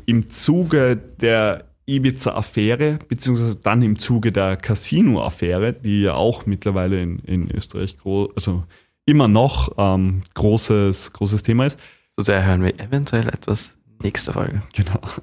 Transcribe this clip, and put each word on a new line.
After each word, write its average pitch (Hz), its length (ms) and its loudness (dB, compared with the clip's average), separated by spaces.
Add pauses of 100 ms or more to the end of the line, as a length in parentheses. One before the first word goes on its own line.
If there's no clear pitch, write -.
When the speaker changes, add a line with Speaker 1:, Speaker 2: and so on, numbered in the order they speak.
Speaker 1:
im 113 240 0
Zuge 147 680 2
der 110 680 0 (240)
Ibiza-Affäre, 131 1200 0
beziehungsweise 117 480 -2
dann 113 260 0
im 107 180 2
Zuge 113 320 0
der 95 260 0
Casino-Affäre, 104 1160 0
die 101 280 -2
ja 90 140 0
auch 110 300 0
mittlerweile 95 560 -2
in, 87 180 -6
in 87 320 -2
Österreich - 460 -8
gro-, 98 380 -2
also 90 280 -4 (420)
immer 147 220 6
noch, 113 500 2
ähm, 95 440 2 (120)
großes, 104 800 0
großes 104 300 -2
Thema 120 240 2
ist. 139 120 -4 (380)
Speaker 2:
Zu 104 60 -6
der 98 220 2
hören 92 180 4
wir - 160 0
eventuell 120 480 -2
etwas - 480 -6 (260)
nächste - 320 -6
Folge. - 300 -4 (100)
Speaker 1:
Genau. 92 260 -2 (240)